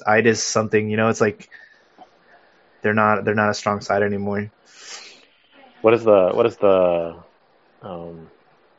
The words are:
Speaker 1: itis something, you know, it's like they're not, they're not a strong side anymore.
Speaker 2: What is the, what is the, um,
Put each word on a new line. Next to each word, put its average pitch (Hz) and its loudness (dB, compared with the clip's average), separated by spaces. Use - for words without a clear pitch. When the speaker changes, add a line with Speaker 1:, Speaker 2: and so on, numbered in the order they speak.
Speaker 1:
itis 110 2
something, 107 -2
you 107 -4
know, 110 2
it's 110 -2
like 104 -2
they're 107 0
not, 107 2
they're 107 0
not 107 0
a 104 0
strong 104 -4
side 101 -2
anymore. 101 -6
Speaker 2:
What 113 4
is 113 -2
the, 98 4
what 120 2
is 110 -4
the, 87 2
um, 85 -16